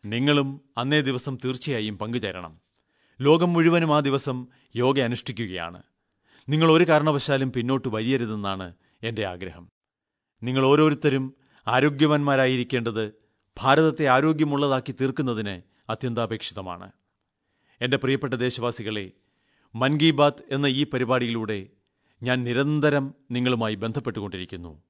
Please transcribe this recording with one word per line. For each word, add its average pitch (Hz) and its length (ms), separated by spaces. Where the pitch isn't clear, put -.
നിങ്ങളും 135 460
അന്നേ 143 240
ദിവസം 131 340
തീർച്ചയായും 120 640
പങ്കുചേരണം. 98 560
ലോകം 160 320
മുഴുവനും 165 420
ആ 151 60
ദിവസം 135 380
യോഗ 131 260
അനുഷ്ഠിക്കുകയാണ്. 95 800
നിങ്ങൾ 156 240
ഒരു 165 160
കാരണവശാലും 147 640
പിന്നോട്ട് 127 380
വലിയരുതെന്നാണ് 107 800
എൻ്റെ 113 220
ആഗ്രഹം. 90 400
നിങ്ങൾ 127 240
ഓരോരുത്തരും 143 600
ആരോഗ്യവാന്മാരായിരിക്കേണ്ടത് 131 1400
ഭാരതത്തെ 156 500
ആരോഗ്യമുള്ളതാക്കി 143 840
തീർക്കുന്നതിന് 120 640
അത്യന്താപേക്ഷിതമാണ്. 110 1000
എൻ്റെ 127 160
പ്രിയപ്പെട്ട 131 360
ദേശവാസികളെ, 113 720
മൻ 127 220
കി 160 140
ബാത്ത് 147 400
എന്ന 139 180
ഈ 135 140
പരിപാടിയിലൂടെ 117 760
ഞാൻ 127 220
നിരന്തരം 139 640
നിങ്ങളുമായി 120 440
ബന്ധപ്പെട്ടുകൊണ്ടിരിക്കുന്നു. 95 1000